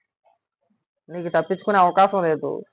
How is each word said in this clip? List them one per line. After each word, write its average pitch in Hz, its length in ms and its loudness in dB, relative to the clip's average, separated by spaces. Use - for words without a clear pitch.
నీకు 170 200 -10
తప్పించుకునే 180 500 -2
అవకాశం 190 440 2
లేదు. 151 500 -4